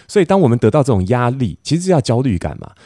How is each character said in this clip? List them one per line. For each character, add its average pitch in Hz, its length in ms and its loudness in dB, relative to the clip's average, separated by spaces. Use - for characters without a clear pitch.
所 - 140 0
以 170 40 2
当 196 140 0
我 165 80 4
们 117 100 2
得 113 120 2
到 151 140 2
这 127 100 0
种 92 140 0
压 123 240 0
力， 131 320 -4
其 - 120 -2
实 170 60 -4
这 185 80 -4
叫 175 100 2
焦 120 220 -2
虑 123 160 0
感 80 220 -8
嘛。 - 120 -18